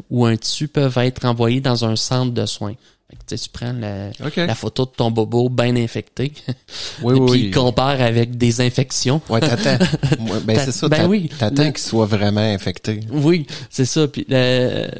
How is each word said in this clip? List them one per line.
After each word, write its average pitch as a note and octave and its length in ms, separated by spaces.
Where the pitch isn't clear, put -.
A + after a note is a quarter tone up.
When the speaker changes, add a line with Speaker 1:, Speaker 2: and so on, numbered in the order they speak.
Speaker 1:
ou A#2+ 160
un A2+ 100
tissu - 320
peuvent C3+ 300
être B2+ 260
envoyées A#2+ 380
dans A#2+ 240
un A2 100
centre B2+ 380
de A#2 100
soins. G#2 300
Fait - 80
que, - 100
tu G#2+ 120
sais, - 60
tu - 60
prends A#2+ 220
la, G#2 380
Speaker 2:
Ok. D3+ 120
Speaker 1:
la E3 180
photo A2 300
de C3 60
ton A#2 200
bobo A2+ 380
bien B2 260
infecté, A#2+ 580
<laughs> - 560
Speaker 2:
Oui, A#2+ 120
Speaker 1:
puis C3 80
Speaker 2:
oui, B2+ 180
Speaker 1:
il B2+ 60
Speaker 2:
oui. F#2+ 40
Speaker 1:
compare B2+ 500
avec A#2 380
des A#2 220
infections. B2+ 680
Speaker 2:
Ouais, A2+ 120
t'attends. C3+ 440
Speaker 1:
<laughs> C3 180
Speaker 2:
Ouais, A2+ 240
ben, A2 120
Speaker 1:
T'a-, C#3 100
Speaker 2:
c'est C3 60
ça, D3+ 160
Speaker 1:
ben D3+ 100
Speaker 2:
t'a-, E3+ 100
Speaker 1:
oui. F#3+ 280
Speaker 2:
t'attends C3 280
Speaker 1:
Le D#3 60
Speaker 2:
qu'il - 120
soit A2 240
vraiment G#2 340
infecté. G#2+ 600
Speaker 1:
Oui, D3+ 380
c'est - 160
ça. D#3 220
Puis C3 220
le, B2+ 580